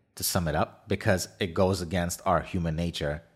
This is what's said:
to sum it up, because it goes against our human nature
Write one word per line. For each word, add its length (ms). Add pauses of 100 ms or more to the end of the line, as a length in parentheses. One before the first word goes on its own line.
(160)
to 60
sum 240
it 80
up, 340
because 400 (120)
it 140
goes 260
against 460
our 160
human 340
nature 460 (140)